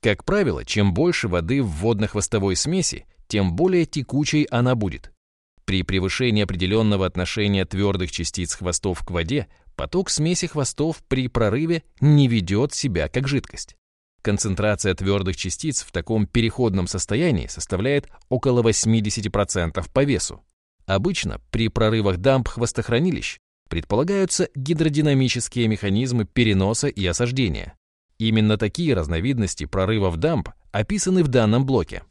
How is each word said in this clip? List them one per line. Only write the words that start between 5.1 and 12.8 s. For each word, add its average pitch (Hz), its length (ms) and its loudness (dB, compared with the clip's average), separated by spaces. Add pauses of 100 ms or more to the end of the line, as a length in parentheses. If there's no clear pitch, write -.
При 92 180 0
превышении 104 600 0
определенного 98 640 0
отношения 95 600 0
твердых 95 440 -2
частиц - 440 -6
хвостов 90 520 -4
к - 60 -10
воде 87 360 -2 (280)
поток 180 340 -4
смеси 170 380 0
хвостов 151 640 -4
при 131 180 0
прорыве 135 560 0 (160)
не 143 300 6
ведет 110 440 0
себя 85 360 -2